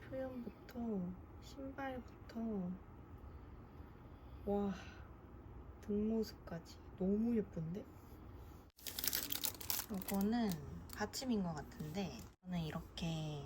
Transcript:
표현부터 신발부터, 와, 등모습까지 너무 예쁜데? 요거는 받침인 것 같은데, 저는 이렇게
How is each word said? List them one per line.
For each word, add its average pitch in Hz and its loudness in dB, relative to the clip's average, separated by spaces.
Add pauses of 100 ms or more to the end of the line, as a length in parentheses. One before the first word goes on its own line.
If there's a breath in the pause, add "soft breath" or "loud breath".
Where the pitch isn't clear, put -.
표현부터 240 -2 (440)
신발부터, 269 -6 (2000)
와, 202 6 (1120 loud breath)
등모습까지 214 2 (220)
너무 214 8
예쁜데? 180 2 (2000)
요거는 202 4 (420)
받침인 214 4
것 170 2
같은데, 151 -2 (320)
저는 180 0
이렇게 156 0